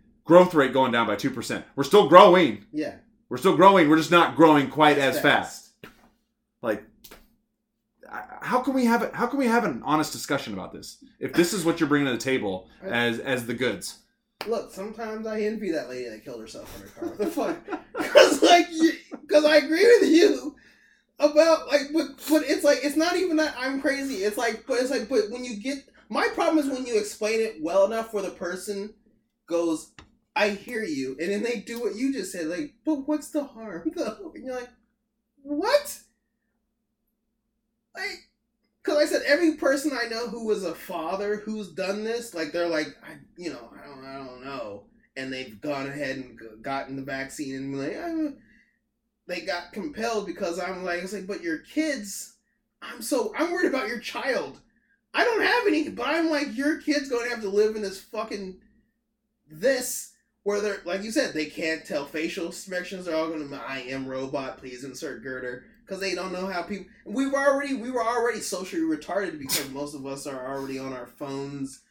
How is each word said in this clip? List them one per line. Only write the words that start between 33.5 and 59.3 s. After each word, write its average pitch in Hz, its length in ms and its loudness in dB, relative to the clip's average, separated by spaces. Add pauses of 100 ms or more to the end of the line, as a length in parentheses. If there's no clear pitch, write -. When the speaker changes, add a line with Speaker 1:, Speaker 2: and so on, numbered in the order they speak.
Speaker 2:
<laughs> - 40 -10
though?" 320 380 -8
And 233 100 -16
you're 254 100 -8
like, 247 160 -10 (720)
"What?" 415 560 0 (2000)
Like, - 340 -10 (540)
'cause 302 160 0
I 311 80 6
said - 200 0
every 311 300 4
person 285 440 0
I 233 80 -4
know 226 200 -6
who 226 180 -8
was 190 180 0
a 160 100 -4
father 190 600 -6
who's 214 340 -8
done 190 340 -4
this, 226 300 -6
like, 160 180 -6
they're 170 160 -2
like, 151 340 -4
"I, - 140 -18 (200)
you 170 160 -8
know, - 180 -16 (120)
I - 40 -20
don't, 135 180 -18
I 135 200 -14
don't 127 200 -16
know," 117 400 -12 (320)
and 131 160 -8
they've 123 280 -12
gone 139 280 -6
ahead 135 280 -6
and 123 220 -14
g-, 113 80 -18 (160)
gotten 135 340 -6
the 135 60 -10
vaccine 135 540 -8
and, 139 220 -8
like, 139 180 -6
"I 349 120 -8
don't," 311 280 -4 (920)
they 180 140 -8
got 175 320 -6
compelled 208 540 -4
because 175 340 -6
I'm 185 240 -8
like, 175 180 -4
it's 185 120 -10
like, 185 120 -10
"But 180 160 -10
your 165 160 -4
kids, 269 760 -6 (480)
I'm - 200 -14
so, 240 340 -2
I'm 339 140 -2
worried 349 200 0
about 254 180 -2
your 233 120 -6
child. 226 600 -6 (540)
I 381 100 2
don't 453 180 2
have 453 240 2
any, 311 220 2
but 240 200 -6
I'm 320 200 0
like, 285 280 -2
your 285 260 0
kid's 285 260 -2
gonna 240 220 -2
have 226 100 -6
to 208 80 -6
live 214 280 2
in 214 60 -6
this 190 180 -8
fucking, 196 600 -10 (880)